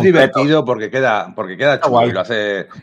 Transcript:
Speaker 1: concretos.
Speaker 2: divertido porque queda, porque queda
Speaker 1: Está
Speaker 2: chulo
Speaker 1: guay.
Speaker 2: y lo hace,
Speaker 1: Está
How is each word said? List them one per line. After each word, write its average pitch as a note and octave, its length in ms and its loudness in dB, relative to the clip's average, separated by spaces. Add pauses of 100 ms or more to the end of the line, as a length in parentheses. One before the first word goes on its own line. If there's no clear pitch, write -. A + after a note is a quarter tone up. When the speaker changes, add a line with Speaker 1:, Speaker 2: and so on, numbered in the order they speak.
Speaker 1:
concretos. - 20 2 (180)
Speaker 2:
divertido D3 440 2
porque A2 260 -4
queda, A2 420 -2
porque F#2+ 240 -10
queda C#3 180 2
Speaker 1:
Está C#3 120 -4
Speaker 2:
chulo B2 120 2
Speaker 1:
guay. A#2 100 2
Speaker 2:
y - 20 -2
lo F#2 80 -2
hace, G#2 400 -4
Speaker 1:
Está - 240 -12